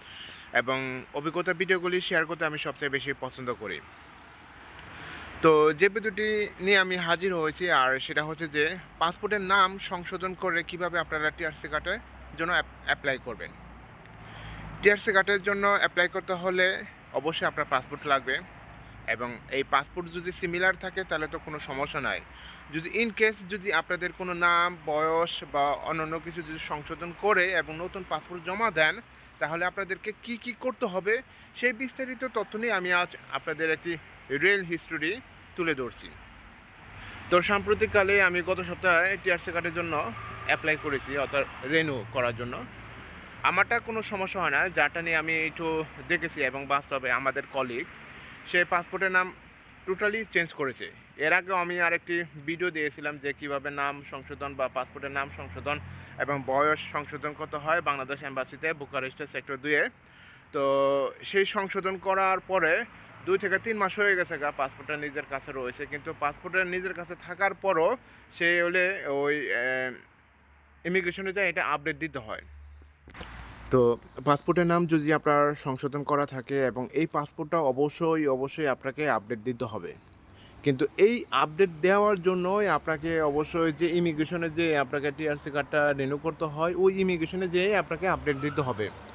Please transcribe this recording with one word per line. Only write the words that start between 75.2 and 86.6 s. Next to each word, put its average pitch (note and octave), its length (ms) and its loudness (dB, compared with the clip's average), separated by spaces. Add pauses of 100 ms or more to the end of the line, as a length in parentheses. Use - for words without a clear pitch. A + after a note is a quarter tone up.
সংশোধন C#3 480 -4
করা C#3+ 220 2
থাকে C3+ 400 -2
এবং B2 280 -2
এই D#3 140 2
পাসপোর্টটা D#3 500 -4
অবশ্যই, D3+ 720 2
অবশ্যই C3+ 400 0
আপনাকে C3+ 420 -2
আপডেট A2 300 0
দিতে A#2+ 260 -4
হবে। F#2 280 -8 (720)
কিন্তু C#3+ 240 2 (100)
এই A3 340 6
আপডেট D#3 380 4 (120)
দেওয়ার G3+ 400 4
জন্যই F#3 460 2
আপনাকে D#3+ 540 0
অবশ্যই D#3 500 2
যে D#3 180 2
ইমিগ্রেশনে E3 600 0
যে D#3+ 280 2
আপনাকে C#3+ 340 0
টিআরসি D3 400 -4
কার্ডটা D3 420 2
রিনিউ C#3 240 0
করতে D#3 280 -4
হয়, D#3+ 320 0